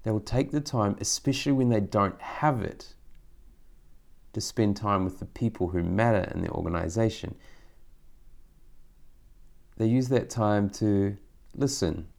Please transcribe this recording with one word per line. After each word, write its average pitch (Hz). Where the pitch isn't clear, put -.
They 107
will 107
take 131
the 147
time, 104
especially 139
when 127
they 107
don't 98
have 143
it, -
to 110
spend 104
time 101
with 92
the 95
people 98
who 90
matter 101
in 87
the 87
organization. 85
They 110
use 127
that 127
time 104
to 101
listen 85